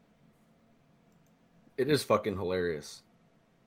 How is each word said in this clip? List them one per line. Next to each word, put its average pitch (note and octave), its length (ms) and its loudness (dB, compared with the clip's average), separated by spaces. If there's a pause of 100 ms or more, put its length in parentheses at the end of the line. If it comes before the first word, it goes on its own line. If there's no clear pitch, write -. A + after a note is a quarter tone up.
(1800)
It B2+ 120 0
is D3 140 4
fucking G#2 340 2
hilarious. F2 640 -4 (640)